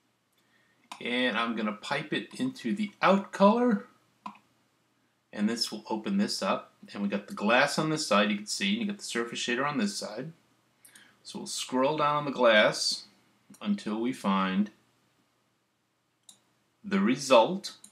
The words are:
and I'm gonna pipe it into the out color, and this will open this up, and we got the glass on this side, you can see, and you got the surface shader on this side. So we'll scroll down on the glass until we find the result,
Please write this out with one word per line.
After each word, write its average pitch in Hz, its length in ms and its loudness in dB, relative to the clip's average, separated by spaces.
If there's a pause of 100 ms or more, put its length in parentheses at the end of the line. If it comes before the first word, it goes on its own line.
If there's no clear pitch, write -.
(1000)
and 120 360 0
I'm 117 180 0
gonna 107 180 -2
pipe 147 400 -6
it - 260 -6
into 127 340 -4
the 104 180 -4 (100)
out 196 320 4
color, 220 540 4 (1500)
and 107 160 0
this 117 200 -2
will 107 200 -10
open 107 280 -2
this - 240 0
up, 104 300 -2 (220)
and 101 100 -6
we 101 60 -2
got 98 180 -6
the 104 60 -16
glass 120 440 2
on 156 120 0
this 151 180 -2
side, 104 240 4
you 104 60 -2
can 104 80 -14
see, 98 260 -2
and 113 100 -2
you 104 60 -2
got 101 120 -8
the - 40 -16
surface 117 360 -6
shader 123 280 -2
on 143 120 -4
this 101 180 -2
side. 110 340 -10 (920)
So - 160 -14
we'll 202 80 -12
scroll 135 500 -2
down 147 200 0
on 147 80 -4
the 143 60 -4
glass 120 720 2 (540)
until 107 400 -4
we 123 140 -2
find 98 560 0 (2250)
the 95 160 0
result, 131 720 4 (180)